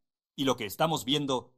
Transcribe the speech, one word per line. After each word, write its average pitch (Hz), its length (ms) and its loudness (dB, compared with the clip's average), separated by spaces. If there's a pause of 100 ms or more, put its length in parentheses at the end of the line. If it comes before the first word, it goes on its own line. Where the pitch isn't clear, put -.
(340)
y 139 120 -2
lo 127 100 4
que 113 100 -6
estamos 156 380 0
viendo 135 540 -2